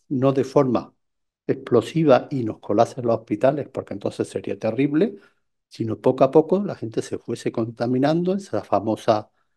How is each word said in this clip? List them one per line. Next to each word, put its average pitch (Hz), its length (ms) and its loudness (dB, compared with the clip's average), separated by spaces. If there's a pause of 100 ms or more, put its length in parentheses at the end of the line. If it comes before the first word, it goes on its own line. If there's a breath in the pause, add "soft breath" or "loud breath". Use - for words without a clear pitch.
no 135 240 2
de 131 120 0
forma 127 500 0 (520)
explosiva 131 840 2
y 131 140 -4
nos 107 160 -6
colapsen 117 460 0
los 113 120 2
hospitales, 127 500 -2
porque - 260 -10
entonces 110 340 -6
sería - 300 -6
terrible, 143 580 0 (520 loud breath)
sino 110 320 -6
poco 131 240 4
a 131 60 4
poco 160 340 4
la 156 120 -8
gente 117 260 -6
se - 160 -8
fuese 117 340 -6
contaminando, 127 840 0
esa 196 300 -6
famosa 107 680 0 (260)